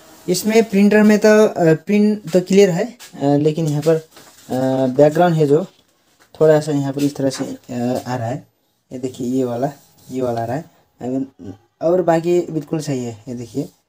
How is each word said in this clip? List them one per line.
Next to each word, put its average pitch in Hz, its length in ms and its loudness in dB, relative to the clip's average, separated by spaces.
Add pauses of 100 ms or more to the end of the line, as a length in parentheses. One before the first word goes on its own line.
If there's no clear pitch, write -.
(300)
इसमें 214 400 2
प्रिंटर 202 340 4
में 208 160 6
तो, 214 280 4
अ, 170 260 2
प्रिंट 208 580 -2
तो 180 100 2
क्लियर 190 280 4
है, 214 280 -6 (160)
अ, 143 240 0
लेकिन 156 300 -2
यहाँ 147 140 -2
पर, 160 140 2
अ, 131 920 -4
बैकग्राउंड 151 480 2
है 156 120 2
जो 156 180 2 (760)
थोड़ा 156 180 6
सा 151 120 -6
यहाँ 139 220 -2
पर 143 100 -4
इस 143 120 -2
तरह 135 140 -2
से, 135 140 -8
अ, 123 640 -6
आ 123 80 -6
रहा 113 120 -6
है। 131 200 -10 (440)
ये 131 80 -12
देखिए 127 280 -8
ये 131 160 -2
वाला, 123 280 -4 (400)
ये 131 100 -6
वाला 120 200 -4
आ 113 40 -6
रहा 117 100 -6
है। 170 100 -8 (380)
I - 20 -10
mean, 131 460 -10 (300)
और 170 200 0
बाकी 170 400 0
बिल्कुल 160 380 -6
सही 139 240 -6
है। 117 240 -12
ये 123 80 -10
देखिए 123 340 -10 (200)